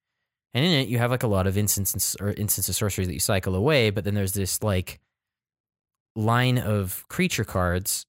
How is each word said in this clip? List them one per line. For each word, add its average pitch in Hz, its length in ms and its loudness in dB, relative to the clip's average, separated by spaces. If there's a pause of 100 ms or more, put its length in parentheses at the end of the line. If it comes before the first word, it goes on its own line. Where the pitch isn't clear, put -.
(540)
And 127 120 0
in 185 60 2
it, 135 160 2
you 117 120 -2
have, 120 100 2
like, 127 140 -2
a 117 40 0
lot 95 200 2
of 95 100 0
instants 104 360 0
and 92 80 -4
s-, - 180 -4
or 101 100 -4
instances - 400 -2
of 92 60 -2
sorceries 95 320 -2
that 85 80 -4
you - 40 -8
cycle 95 360 0
away, 117 340 4
but 98 140 -2
then 101 100 -2
there's 98 200 0
this, 98 280 -2
like, 95 380 -2 (1160)
line 120 420 4
of 101 500 -2
creature 180 380 0
cards 90 640 0